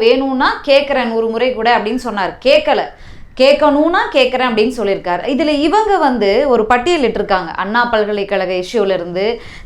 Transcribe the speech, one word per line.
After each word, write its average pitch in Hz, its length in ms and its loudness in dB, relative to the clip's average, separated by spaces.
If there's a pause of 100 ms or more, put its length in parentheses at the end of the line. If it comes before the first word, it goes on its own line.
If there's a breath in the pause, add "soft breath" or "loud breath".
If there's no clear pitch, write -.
வேணும்னா 262 460 0 (200)
கேட்கிறேன் 277 500 2
ஒரு 226 140 -2
முறை 240 200 0
கூட 226 240 -2
அப்படின்னு 226 300 -4
சொன்னார், 190 260 -4 (140)
கேட்கல. 294 340 4 (560 loud breath)
கேட்கணும்னா 294 600 4 (140)
கேட்கறேன் 254 440 0
அப்படின்னு 226 220 2
சொல்லியிருக்காரு. 185 440 -2
இதுல 294 260 -2
இவங்க 349 500 2
வந்து 247 520 2
ஒரு 226 160 2
பட்டியல் 247 460 0
இட்டிருக்காங்க. 185 340 -2
அண்ணா 208 400 -2
பல்கலைக்கழக 202 680 -2
இஷ்யூல 185 400 -2
இருந்து, 185 480 -4 (240 loud breath)